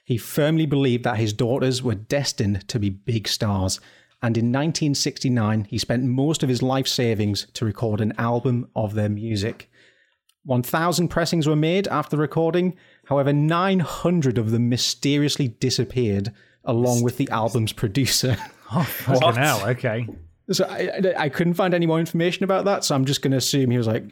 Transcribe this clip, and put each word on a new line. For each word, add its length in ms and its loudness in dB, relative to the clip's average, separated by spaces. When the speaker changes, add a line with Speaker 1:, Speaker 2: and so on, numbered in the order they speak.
Speaker 1:
He 140 -2
firmly 480 0
believed 400 0
that 120 0
his 160 0
daughters 480 0
were 140 -2
destined 720 -2
to 100 -4
be 120 0
big 380 -4
stars, 520 -2
and 160 0
in 140 2
nineteen 440 0
sixty-nine, 760 0
he 80 -4
spent 260 -2
most 400 0
of 60 2
his 120 0
life 260 0
savings 680 0
to 100 -6
record 380 -2
an 160 0
album 580 0
of 200 -4
their 140 0
music. 600 -4
One 200 0
thousand 440 0
pressings 400 0
were 80 2
made 320 0
after 300 -4
the 40 2
recording. 540 0
However, 260 0
nine 480 2
hundred 580 0
of 140 0
them 160 2
mysteriously 800 0
disappeared, 880 -2
along 380 2
with 120 0
the 140 -2
album's 420 0
producer. 680 0
<laughs> 60 -14
Speaker 2:
Oh, 60 0
fucking 400 0
Speaker 3:
What? 160 4
Speaker 2:
hell, 320 2
okay. 380 -2
Speaker 1:
So 160 0
I, 320 -4
I, 160 2
I 40 0
couldn't 240 0
find 220 2
any 100 2
more 140 2
information 440 0
about 220 2
that, 180 0
so 120 0
I'm 100 2
just 160 0
gonna 160 2
assume 320 2
he 80 4
was 80 2
like, 260 -2